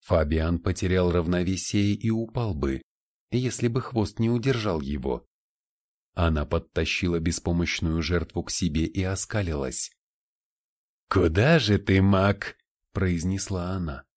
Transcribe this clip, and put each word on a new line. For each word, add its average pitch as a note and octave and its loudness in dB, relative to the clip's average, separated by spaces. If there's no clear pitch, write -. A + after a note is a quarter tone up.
Фабиан D#2+ 0
потерял F2+ 0
равновесие F2+ 0
и A2+ -4
упал A2+ -2
бы, C2+ -4
если A#2+ 0
бы A#2 -2
хвост A2+ -2
не A2+ 2
удержал A#2 0
его. C2+ -4
Она D#2+ 2
подтащила E2 -2
беспомощную E2+ 0
жертву E2 -2
к - -8
себе D#2+ -2
и F#2+ -4
оскалилась. F#2 -4
Куда F#2+ 4
же G#2 4
ты, F#2+ 4
маг? G2 2
произнесла F2+ -2
она. E2+ -6